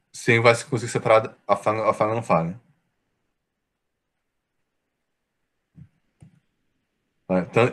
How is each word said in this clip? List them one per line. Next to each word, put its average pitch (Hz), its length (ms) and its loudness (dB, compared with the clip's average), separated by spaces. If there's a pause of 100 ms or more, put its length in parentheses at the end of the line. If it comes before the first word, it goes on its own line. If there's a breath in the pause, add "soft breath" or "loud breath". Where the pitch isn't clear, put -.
se - 300 0
vai 117 160 6
se - 100 -8
conseguir 117 260 -6
separar 113 440 0 (100)
a 101 120 0
falha, 110 320 -4
a 104 40 2
falha 107 200 -2
não 113 100 -4
falha. 85 380 -2 (4000)
Tá, 92 120 0
então, 113 340 0